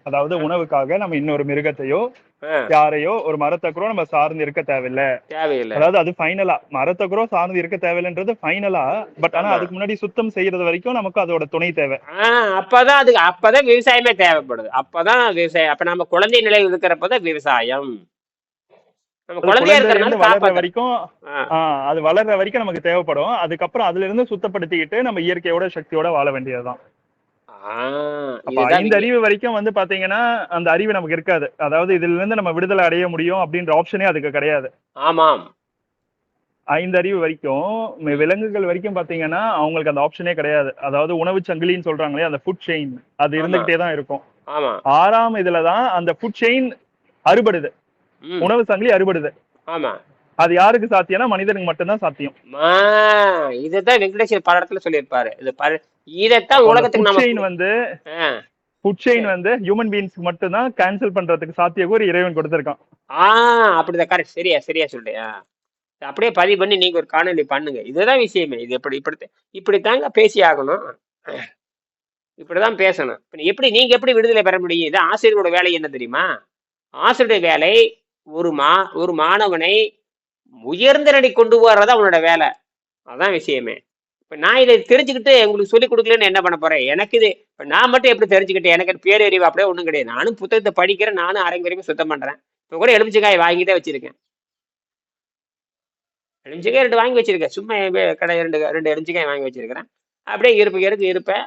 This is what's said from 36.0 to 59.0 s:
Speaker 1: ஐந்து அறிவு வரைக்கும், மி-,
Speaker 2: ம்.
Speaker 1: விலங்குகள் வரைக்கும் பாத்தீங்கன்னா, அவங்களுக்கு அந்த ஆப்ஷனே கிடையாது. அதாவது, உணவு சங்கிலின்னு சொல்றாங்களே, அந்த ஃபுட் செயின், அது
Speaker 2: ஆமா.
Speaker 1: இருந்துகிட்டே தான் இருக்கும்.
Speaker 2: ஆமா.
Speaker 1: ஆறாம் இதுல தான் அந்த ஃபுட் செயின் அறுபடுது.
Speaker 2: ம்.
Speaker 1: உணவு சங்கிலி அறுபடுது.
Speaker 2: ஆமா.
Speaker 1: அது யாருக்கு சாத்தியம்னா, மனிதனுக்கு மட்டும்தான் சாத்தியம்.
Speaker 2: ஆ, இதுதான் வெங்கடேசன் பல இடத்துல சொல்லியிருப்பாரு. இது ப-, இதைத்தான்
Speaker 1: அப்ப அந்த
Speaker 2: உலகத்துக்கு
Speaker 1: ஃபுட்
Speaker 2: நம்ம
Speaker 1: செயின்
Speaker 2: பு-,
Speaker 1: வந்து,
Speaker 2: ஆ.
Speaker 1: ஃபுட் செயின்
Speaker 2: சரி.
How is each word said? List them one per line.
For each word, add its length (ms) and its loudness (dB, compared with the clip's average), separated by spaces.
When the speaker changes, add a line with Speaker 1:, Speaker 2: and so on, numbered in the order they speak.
Speaker 1:
ஐந்து 340 -2
அறிவு 200 0
வரைக்கும், 440 -4
மி-, 340 -6
Speaker 2:
ம். 200 -4
Speaker 1:
விலங்குகள் 480 0
வரைக்கும் 320 -4
பாத்தீங்கன்னா, 520 -4
அவங்களுக்கு 460 -2
அந்த 140 0
ஆப்ஷனே 260 -6
கிடையாது. 420 -2
அதாவது, 400 -2
உணவு 300 -2
சங்கிலின்னு 380 -2
சொல்றாங்களே, 400 -4
அந்த 200 -4
ஃபுட் 240 -8
செயின், 260 -6
அது 220 0
Speaker 2:
ஆமா. 20 -2
Speaker 1:
இருந்துகிட்டே 380 0
தான் 140 -4
இருக்கும். 300 -8
Speaker 2:
ஆமா. 360 -4
Speaker 1:
ஆறாம் 520 2
இதுல 280 -2
தான் 260 0
அந்த 320 -2
ஃபுட் 240 -6
செயின் 340 0
அறுபடுது. 480 2
Speaker 2:
ம். 200 -10
Speaker 1:
உணவு 240 2
சங்கிலி 280 0
அறுபடுது. 380 0
Speaker 2:
ஆமா. 340 -6
Speaker 1:
அது 180 2
யாருக்கு 420 4
சாத்தியம்னா, 300 0
மனிதனுக்கு 400 -4
மட்டும்தான் 320 -4
சாத்தியம். 360 -8
Speaker 2:
ஆ, 960 2
இதுதான் 480 0
வெங்கடேசன் 400 -2
பல 200 2
இடத்துல 260 -2
சொல்லியிருப்பாரு. 560 -4
இது 140 -8
ப-, 280 -2
இதைத்தான் 360 2
Speaker 1:
அப்ப 140 2
அந்த 140 8
Speaker 2:
உலகத்துக்கு 420 4
Speaker 1:
ஃபுட் 40 4
Speaker 2:
நம்ம 120 4
Speaker 1:
செயின் 100 0
Speaker 2:
பு-, 40 -4
Speaker 1:
வந்து, 640 -4
Speaker 2:
ஆ. 220 -4
Speaker 1:
ஃபுட் 100 0
செயின் 60 -8
Speaker 2:
சரி. 260 0